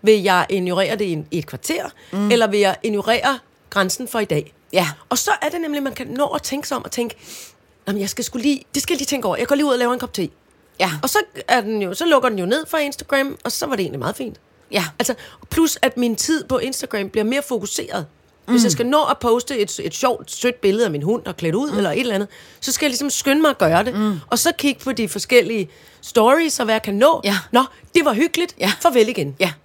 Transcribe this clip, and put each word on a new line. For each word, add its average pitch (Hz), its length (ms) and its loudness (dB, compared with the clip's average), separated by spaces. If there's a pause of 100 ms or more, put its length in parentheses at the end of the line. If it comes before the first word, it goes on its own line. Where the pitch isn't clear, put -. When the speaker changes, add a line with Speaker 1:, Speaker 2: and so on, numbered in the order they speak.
Speaker 1:
Vil 214 220 6
jeg 180 260 4
ignorere 180 460 0
det 208 100 -4
i 180 80 -2
en, 151 180 -6
i 175 60 -2
et 151 100 -4
kvarter? - 360 -6 (280)
Speaker 2:
Mm. 202 200 0
Speaker 1:
Eller 233 160 4
vil 202 120 0
jeg 196 240 4
ignorere 226 560 0 (300)
grænsen 196 380 -2
for 233 120 -4
i 214 60 0
dag? 151 280 -2 (200)
Speaker 2:
Ja. 175 140 4 (220)
Speaker 1:
Og 254 80 0
så - 140 -2 (100)
er 294 80 -2
det 339 120 -6
nemlig, 294 220 -4
man 269 100 -6
kan 254 140 -10
nå 262 180 -2
at 294 160 -4
tænke 285 260 -8
sig 269 100 -4
om 233 80 -8
og - 60 -12
tænke, 233 240 -4 (720)
"Jamen, 202 140 -2
jeg 196 80 -4
skal - 160 -6
sgu - 120 -8
lige, 269 260 0 (120)
det 277 80 -2
skal - 100 -2
jeg 302 60 -2
lige 277 80 -4
tænke 254 200 -2
over. 175 100 0
Jeg 247 100 -2
går 285 80 4
lige 285 100 2
ud 285 80 2
og 247 60 0
laver 240 140 2
en 247 60 -4
kop 240 140 -10
te." 175 160 -4 (500)
Speaker 2:
Ja. 185 120 2 (120)
Speaker 1:
Og - 60 0
så - 80 2 (300)
er 247 140 4
den 214 200 -2
jo, 185 120 -2
så 302 120 -4
lukker 269 240 4
den 208 100 -4
jo 180 60 0
ned 277 220 0
for 330 100 -2
Instagram, 277 680 -2
og 247 80 -4
så - 140 -4
var 269 100 -2
det 202 80 -2
egentlig 143 160 -6
meget 143 160 -4
fint. - 220 -8 (340)
Speaker 2:
Ja. 190 120 0 (160)
Speaker 1:
Altså, 240 140 0 (360)
plus 320 320 2
at - 160 2
min 240 180 0
tid 311 280 -2
på 262 140 -2
Instagram 208 520 -4
bliver 220 160 0
mere 262 220 0
fokuseret. 190 580 -6 (400)
Hvis 240 160 4
Speaker 2:
Mm. - 20 6
Speaker 1:
jeg 196 80 4
skal 233 140 0
nå 294 180 4
at 277 140 0
poste 240 420 0
et, 208 240 -2
et - 120 -6
sjovt, - 360 -2
sødt 247 300 -2
billede 208 240 2
af 190 60 0
min 143 120 -4
hund, 214 200 0
der - 60 -10
er 180 60 -8
klædt 165 200 -2
ud, 277 160 0
Speaker 2:
Mm. 208 60 -2
Speaker 1:
eller 190 140 2
et 156 80 -2
eller 220 160 -2
andet, 202 120 -2 (340)
så 269 100 -4
skal - 140 -2
jeg 294 40 4
ligesom 269 200 -4
skynde 277 320 2
mig 311 80 6
at 262 80 -2
gøre 170 260 4
det. 202 100 -4
Speaker 2:
Mm. 208 260 -2 (100)
Speaker 1:
Og 233 100 0
så 339 180 2
kigge 285 260 0
på 262 80 -2
de 220 180 -2
forskellige 202 600 2 (320)
stories, 277 580 4
og 247 60 0
hvad 220 100 2
jeg 220 60 0
kan 208 120 -6
nå. 254 300 4
Speaker 2:
Ja. 196 140 0 (140)
Speaker 1:
"Nå, 262 120 6 (320)
det 339 100 6
var 277 80 2
hyggeligt. 320 460 0
Speaker 2:
Ja. 190 120 2 (100)
Speaker 1:
Farvel 247 280 4
igen." 143 300 -4
Speaker 2:
Ja. 175 120 2 (140)